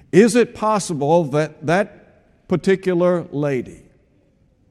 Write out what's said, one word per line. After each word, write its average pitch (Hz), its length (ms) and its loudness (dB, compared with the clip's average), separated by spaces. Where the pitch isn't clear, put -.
Is 202 240 6
it 233 180 0
possible 175 720 0
that 147 420 -4
that - 800 -6
particular 180 840 0
lady 135 540 -6